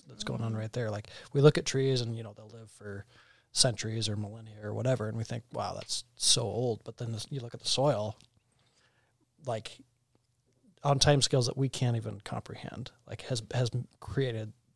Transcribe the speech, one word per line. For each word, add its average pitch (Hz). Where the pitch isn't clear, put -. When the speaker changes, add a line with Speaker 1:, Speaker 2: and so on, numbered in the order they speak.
Speaker 1:
that's -
going 123
on 113
Speaker 2:
Mm-hmm. 110
Speaker 1:
right 110
there. 117
Like, 104
we 143
look 147
at 131
trees 135
and, 117
you 113
know, 104
they'll 110
live 113
for 101
centuries 110
or 104
millennia 107
or 107
whatever, 113
and 110
we 113
think, 117
"Wow, 104
that's -
so -
old." 110
But -
then 113
this, 107
you 139
look 117
at -
the -
soil, 110
like, 113
on 143
timescales 139
that -
we 135
can't 120
even 107
comprehend, -
like, -
has, 123
has 120
created 110